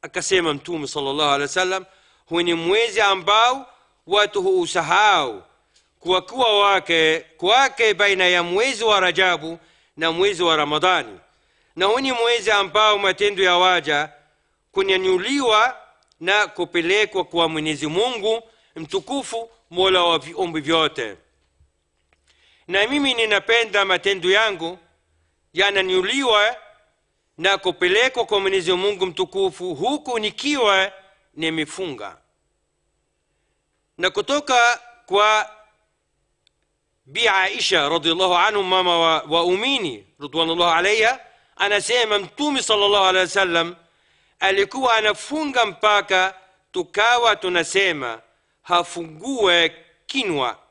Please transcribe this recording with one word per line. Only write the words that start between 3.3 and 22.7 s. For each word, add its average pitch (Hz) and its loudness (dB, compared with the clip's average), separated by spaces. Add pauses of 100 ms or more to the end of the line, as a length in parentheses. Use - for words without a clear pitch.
watu 202 0
huusahau, 175 2 (580)
kwa 180 0
kuwa 220 0
wake, 165 2 (160)
kwake 226 2
baina 190 2
ya 180 2
mwezi 208 -2
wa 208 4
Rajabu 170 0 (380)
na 165 -2
mwezi 180 0
wa 165 2
Ramadhani. 147 0 (580)
Na 180 -2
huu 220 0
ni 269 -2
mwezi 233 0
ambao 208 2
matendo 202 0
ya 180 4
waja 156 2 (640)
kunyanyuliwa 202 0 (440)
na 196 0
kupelekwa 180 -2
kwa 165 0
Mwenyezi 156 -4
Mungu 220 -2 (340)
mtukufu, 226 -8 (200)
Mola 180 2
wa 170 2
viumbe 165 -6
vyote. 143 -2 (1500)
Na 196 2